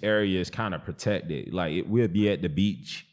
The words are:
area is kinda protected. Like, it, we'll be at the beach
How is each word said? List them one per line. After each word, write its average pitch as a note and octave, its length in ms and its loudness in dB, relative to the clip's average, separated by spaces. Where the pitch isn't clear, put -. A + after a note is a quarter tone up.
area G#2 360 4
is F2 100 -2
kinda G2+ 300 -4
protected. E2 760 -4
Like, E2+ 200 -2
it, F2 160 -2
we'll A#2 180 4
be G2+ 220 4
at F#2+ 120 0
the F2+ 80 0
beach - 640 -2